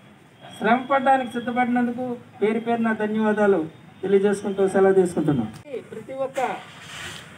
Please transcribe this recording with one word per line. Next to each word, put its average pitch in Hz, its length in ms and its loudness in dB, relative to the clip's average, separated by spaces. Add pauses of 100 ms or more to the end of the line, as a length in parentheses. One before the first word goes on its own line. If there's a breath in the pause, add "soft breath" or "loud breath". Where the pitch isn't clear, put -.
(580)
శ్రమ 233 240 2
పడడానికి 262 500 2
సిద్ధపడినందుకు 240 840 -2 (260)
పేరు 226 180 0
పేరున 226 320 0
ధన్యవాదాలు 208 760 2 (340)
తెలియజేసుకుంటూ 196 680 2
సెలవు 190 240 4
తీసుకుంటున్నాం. 156 640 0 (360)
ప్రతి 220 220 -14
ఒక్క 262 440 -4 (800)